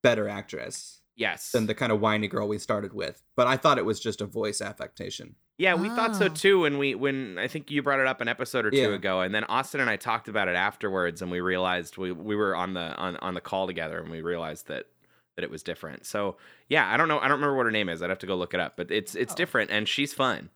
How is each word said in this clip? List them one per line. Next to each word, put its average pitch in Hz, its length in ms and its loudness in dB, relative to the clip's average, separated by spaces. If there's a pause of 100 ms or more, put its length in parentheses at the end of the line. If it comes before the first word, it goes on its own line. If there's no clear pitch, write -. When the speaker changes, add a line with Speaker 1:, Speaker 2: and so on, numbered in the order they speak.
Speaker 1:
better 110 260 4
actress - 720 -10 (160)
Speaker 2:
Yes. 104 360 -4
Speaker 1:
than 113 140 2
the 110 80 0
kind 120 160 -2
of 107 100 4
whiny 107 280 2
girl 104 200 -2
we 104 100 -2
started 104 340 -2
with. 92 300 -6 (120)
But 123 120 6
I 131 100 4
thought 139 220 4
it 92 80 0
was 107 120 0
just - 220 -4
a 104 60 -2
voice 104 340 -4
affectation. - 720 -10 (220)
Speaker 2:
Yeah, 180 180 4
we 185 140 2
thought 226 260 0
so 196 120 4
Speaker 3:
Oh. - 20 4
Speaker 2:
too 185 320 6
when 147 160 4
we, 139 180 0
when 127 440 -2
I 120 100 -2
think 147 220 -10
you 143 120 0
brought 139 160 2
it 131 80 4
up 131 140 0
an 117 80 0
episode 120 380 0
or 104 40 2
two 135 60 4
Speaker 1:
Yeah. 127 120 6
Speaker 2:
ago, 92 340 2
and 92 120 0
then 107 100 2
Austin 135 360 -2
and 123 80 2
I 104 80 2
talked 113 320 -4
about 101 200 2
it 90 60 2
afterwards, 92 680 0
and 90 100 -6
we 90 80 -2
realized 90 560 0
we, 92 160 -4
we 101 240 -4
were 101 180 2
on 92 200 -2
the, 85 220 -4
on, 90 200 -4
on 92 180 -6
the 87 60 -6
call 95 260 -2
together, 85 320 -4
and 82 120 -8
we 80 100 -8
realized 82 480 -4
that, - 180 -8 (480)
that 87 80 -6
it - 80 -6
was 78 140 -12
different. 80 420 -10
So 101 300 -2 (320)
yeah, 123 240 4
I 117 40 4
don't 160 120 6
know, 151 100 2
I - 40 0
don't 139 180 4
remember 143 160 2
what 123 100 2
her 110 60 2
name 107 160 2
is. 85 140 -4
I'd 87 80 -2
have 95 100 0
to 95 60 -8
go 92 100 0
look 90 180 -2
it 90 60 2
up, - 160 -4
but 90 160 -6
it's, - 240 -2
it's 120 160 -2
Speaker 3:
Oh. - 40 -8
Speaker 2:
different, 131 360 0
and 104 160 0
she's 143 260 -2
fun. 123 420 0